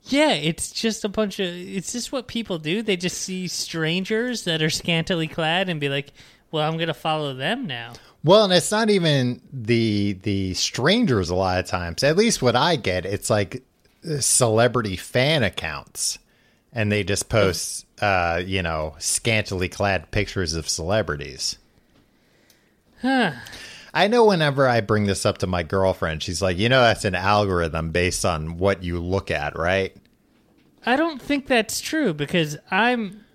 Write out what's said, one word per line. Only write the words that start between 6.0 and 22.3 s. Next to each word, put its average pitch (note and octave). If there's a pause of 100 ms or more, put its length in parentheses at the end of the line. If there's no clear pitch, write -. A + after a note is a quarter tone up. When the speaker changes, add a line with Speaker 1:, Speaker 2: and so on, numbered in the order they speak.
Speaker 1:
"Well, D3+
I'm D#3+
gonna E3
follow D3+
them G3
now." A#2+ (320)
Speaker 2:
Well, G3+
and F#3
it's F3
not G#3+
even D3 (100)
the, A2
the G2
strangers C3
a F#2
lot F#2
of F#2
times. F2
At D#3
least A3
what A#2+
I D#3+
get, F#2
it's G2+
like, G#2 (460)
uh, D3
celebrity A2+
fan C3+
accounts. - (540)
And G#2
they G#2
just F#2+
post, G2 (140)
uh, F2+
you F#2+
know, D#2
scantily G2+
clad F#2+
pictures F#2
of D#2+
celebrities. D#2 (1400)